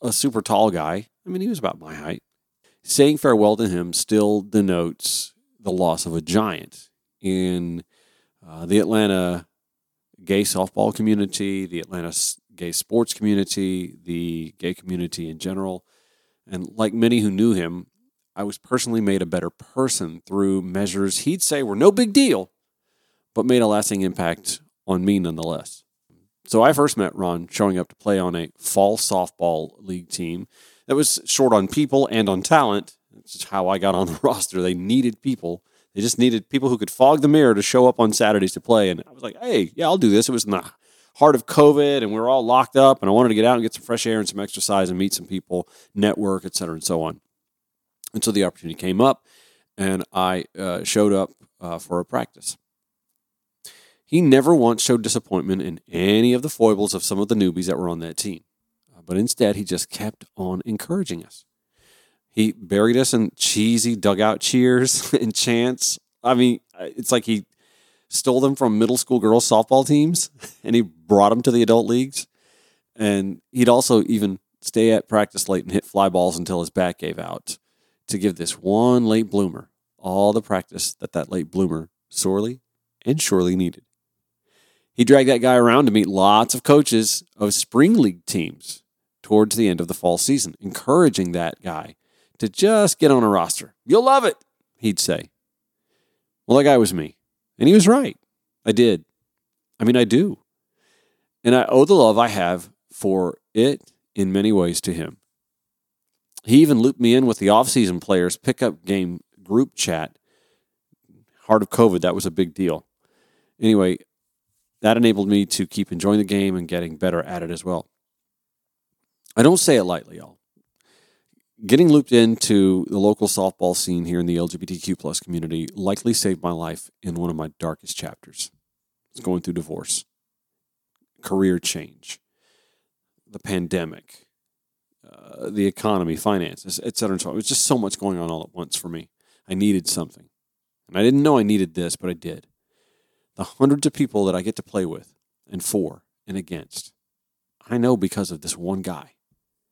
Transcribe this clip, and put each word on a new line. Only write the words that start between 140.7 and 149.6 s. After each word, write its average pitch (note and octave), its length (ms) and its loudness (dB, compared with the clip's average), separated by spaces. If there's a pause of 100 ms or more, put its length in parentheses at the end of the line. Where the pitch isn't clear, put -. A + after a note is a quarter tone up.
And F2+ 100 -8
I G2+ 60 2
didn't C3+ 180 4
know D3 160 4
I A2 60 2
needed F#2+ 320 0
this, F2 200 -6
but F#2 140 -10
I F2+ 40 -6
did. D#2+ 340 -14 (880)
The F#2+ 80 -10
hundreds C#3 420 0
of D3 80 -2
people G#2 320 -2
that F#2 100 0
I F2+ 60 -4
get G#2+ 140 -8
to - 80 -14
play F#2+ 240 -6
with - 260 -14 (340)
and F#2+ 160 -12
for - 420 -6 (200)
and F#2+ 120 -12
against, - 540 -14 (800)
I A#2+ 80 -4
know B2 180 2
because F#2+ 360 -4
of D2+ 100 -12
this D#2 160 -10
one F#2+ 240 -8
guy. E2+ 300 -14 (600)